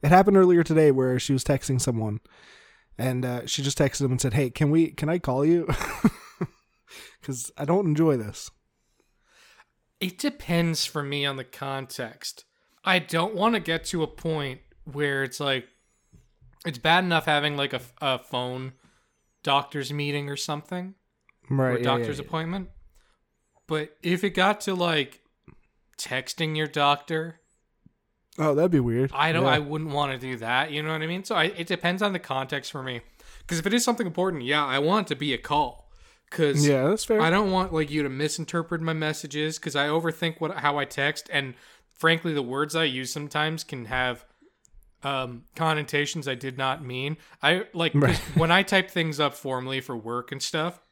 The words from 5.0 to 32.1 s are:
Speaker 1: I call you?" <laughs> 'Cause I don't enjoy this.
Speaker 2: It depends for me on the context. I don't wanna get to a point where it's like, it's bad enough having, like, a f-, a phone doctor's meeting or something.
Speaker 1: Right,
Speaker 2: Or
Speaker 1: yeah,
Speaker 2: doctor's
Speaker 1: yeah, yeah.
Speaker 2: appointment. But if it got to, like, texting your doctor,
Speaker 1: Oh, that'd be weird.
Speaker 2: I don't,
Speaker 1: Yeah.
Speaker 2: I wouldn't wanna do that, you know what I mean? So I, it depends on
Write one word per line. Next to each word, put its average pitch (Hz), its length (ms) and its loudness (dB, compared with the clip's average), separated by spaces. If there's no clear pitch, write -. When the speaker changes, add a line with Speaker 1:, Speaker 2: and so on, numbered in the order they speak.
Speaker 1:
I 175 100 0
call 139 260 0
you?" 170 260 4
<laughs> - 1500 -6
'Cause 127 360 -10
I 143 80 -6
don't 185 200 2
enjoy 156 320 4
this. 104 320 -10
Speaker 2:
It 185 180 -4
depends 170 680 0
for 147 180 -6
me 143 220 -4
on 139 100 -2
the 131 80 -10
context. 135 1000 -10
I 185 140 4
don't 170 360 -2
wanna 214 240 2
get 165 260 -2
to 170 180 -4
a 151 40 -4
point 147 540 -6
where 139 380 -2
it's 131 180 -8
like, 135 260 -2
it's 156 120 -6
bad 165 260 4
enough 170 220 2
having, 147 320 2
like, 139 160 -2
a 131 40 -4
f-, - 240 -12
a 131 180 0
phone 127 540 -6
doctor's 139 480 -2
meeting 143 380 -4
or 143 80 -8
something. 180 580 -8
Speaker 1:
Right, 131 260 2
Speaker 2:
Or - 40 0
Speaker 1:
yeah, 120 40 -2
Speaker 2:
doctor's 127 340 -2
Speaker 1:
yeah, 143 60 -12
yeah. - 40 -16
Speaker 2:
appointment. 170 420 -6
But 151 340 -6
if 175 220 0
it 202 80 0
got 202 300 2
to, 196 120 -4
like, 165 480 -2
texting 156 580 -6
your 156 120 -2
doctor, 151 760 -2
Speaker 1:
Oh, 151 180 2
that'd 160 160 4
be 143 80 6
weird. 120 340 0
Speaker 2:
I 156 200 0
don't, 165 100 2
Speaker 1:
Yeah. - 60 4
Speaker 2:
I 151 100 4
wouldn't 156 300 -4
wanna 143 280 -2
do 127 200 -8
that, 123 340 0
you 147 100 -4
know 156 120 -4
what 156 80 -4
I 156 60 -6
mean? 180 180 -6
So 226 100 -4
I, 160 100 4
it 175 220 -4
depends 180 340 -2
on 208 120 0